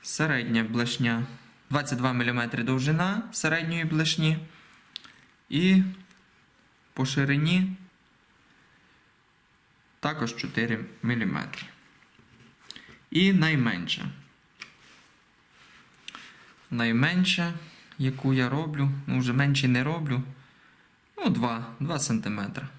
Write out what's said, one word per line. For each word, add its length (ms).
Середня 600
блешня. 600
Двадцять 280
два 160
міліметри 500
довжина 680
середньої 540
блешні. 520
І 340
по 120
ширині 720
також 360
чотири 500
міліметри. 600
І 220
найменша. 720
Найменша, 840
яку 360
я 160
роблю, 420
ну, 120
вже 140
менше 340
не 160
роблю. 400
Ну, 120
два, 360
два 200
сантиметра. 800